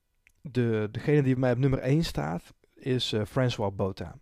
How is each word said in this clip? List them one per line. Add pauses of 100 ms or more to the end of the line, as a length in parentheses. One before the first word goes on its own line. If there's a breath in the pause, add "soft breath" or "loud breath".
(400)
de,
degene
die
bij
mij
op
nummer
één
staat, (200)
is,
eh,
Francois
Botha.